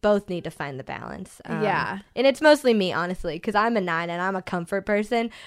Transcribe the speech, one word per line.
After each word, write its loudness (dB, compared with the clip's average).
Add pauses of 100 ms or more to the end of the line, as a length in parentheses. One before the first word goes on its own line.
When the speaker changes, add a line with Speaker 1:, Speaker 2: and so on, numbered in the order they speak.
Speaker 1:
both 4
need -4
to -6
find -8
the -10
balance. -12
Um, -4
Speaker 2:
Yeah. 0 (180)
Speaker 1:
and 4
it's 2
mostly 6
me, 2
honestly, -4
'cause -4
I'm 2
a 0
nine -2
and -4
I'm -2
a -4
comfort -4
person 0 (160)